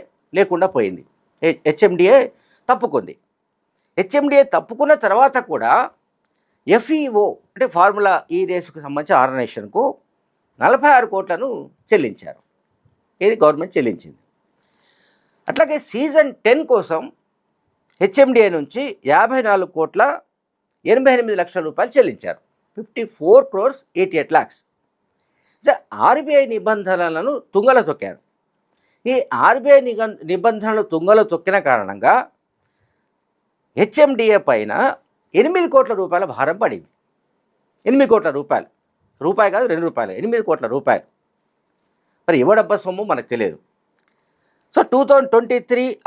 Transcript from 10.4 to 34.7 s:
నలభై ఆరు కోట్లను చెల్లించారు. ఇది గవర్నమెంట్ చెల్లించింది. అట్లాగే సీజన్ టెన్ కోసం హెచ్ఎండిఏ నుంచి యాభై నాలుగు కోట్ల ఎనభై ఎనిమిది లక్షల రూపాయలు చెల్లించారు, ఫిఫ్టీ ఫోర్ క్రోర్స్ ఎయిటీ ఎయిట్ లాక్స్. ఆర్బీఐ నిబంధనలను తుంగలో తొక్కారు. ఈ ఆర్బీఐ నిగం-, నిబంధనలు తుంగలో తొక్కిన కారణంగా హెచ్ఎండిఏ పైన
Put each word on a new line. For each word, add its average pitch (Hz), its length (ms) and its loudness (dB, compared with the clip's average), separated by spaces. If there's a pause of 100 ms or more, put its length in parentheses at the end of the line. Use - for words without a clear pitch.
నలభై 269 280 2
ఆరు 247 160 4
కోట్లను 190 640 -8 (240)
చెల్లించారు. 107 460 -4 (840)
ఇది 214 220 2
గవర్నమెంట్ 151 340 0
చెల్లించింది. 95 400 -4 (1300)
అట్లాగే 294 320 -2
సీజన్ 285 540 -2
టెన్ 269 340 0
కోసం 170 440 -2 (880)
హెచ్ఎండిఏ 233 480 2
నుంచి 175 560 -8
యాభై 220 360 2
నాలుగు 190 300 0
కోట్ల 214 480 -2 (680)
ఎనభై 254 280 4
ఎనిమిది 226 220 -2
లక్షల 175 280 -4
రూపాయలు 208 340 -4
చెల్లించారు, 120 400 0 (380)
ఫిఫ్టీ 226 280 -12
ఫోర్ 220 420 4
క్రోర్స్ 262 400 -6 (120)
ఎయిటీ 185 200 -2
ఎయిట్ 147 160 -2
లాక్స్. - 300 -2 (1300)
ఆర్బీఐ 277 520 2
నిబంధనలను 190 920 -4
తుంగలో 240 420 2
తొక్కారు. 120 360 -8 (920)
ఈ 254 120 0 (120)
ఆర్బీఐ 240 460 4
నిగం-, 220 460 -4
నిబంధనలు 214 560 -2
తుంగలో 202 420 2
తొక్కిన 190 360 -2
కారణంగా 120 720 0 (1500)
హెచ్ఎండిఏ 220 600 2
పైన 113 580 -2 (400)